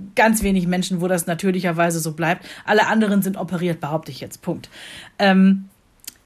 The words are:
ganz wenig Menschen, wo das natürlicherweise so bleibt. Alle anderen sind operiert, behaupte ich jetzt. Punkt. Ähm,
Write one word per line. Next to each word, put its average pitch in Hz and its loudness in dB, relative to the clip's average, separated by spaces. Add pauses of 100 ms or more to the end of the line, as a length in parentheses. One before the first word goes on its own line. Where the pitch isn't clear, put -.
(160)
ganz 220 4
wenig 190 0
Menschen, 180 -2
wo 180 -2
das 175 0
natürlicherweise 170 0
so 160 -6
bleibt. 165 -2 (180)
Alle 214 4
anderen 202 2
sind 190 -4
operiert, 175 -4
behaupte 151 -6
ich 131 -14
jetzt. 120 -14
Punkt. 139 -8 (500)
Ähm, 190 4 (560)